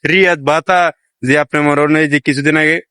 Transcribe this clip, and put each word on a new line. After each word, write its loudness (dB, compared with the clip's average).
রিয়াদ, 2
বাতা, 0
যে 0
আপনি -2
মনে 0
হয় 0
যে -2
কিছুদিন -2
আগে 0